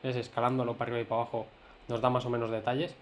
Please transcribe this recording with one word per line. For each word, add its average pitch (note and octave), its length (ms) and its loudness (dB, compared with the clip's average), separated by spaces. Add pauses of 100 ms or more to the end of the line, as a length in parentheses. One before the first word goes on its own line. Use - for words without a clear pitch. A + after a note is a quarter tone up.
es B2+ 140 -2
escalándolo A#2+ 580 0
para A#2 160 -4
arriba A#2 100 -2
y A#2 40 -2
para A2+ 180 0
abajo A#2 240 -4 (420)
nos A#2 120 -2
da B2 100 6
más B2 140 2
o B2 60 -2
menos A#2 200 0
detalles. B2 520 -2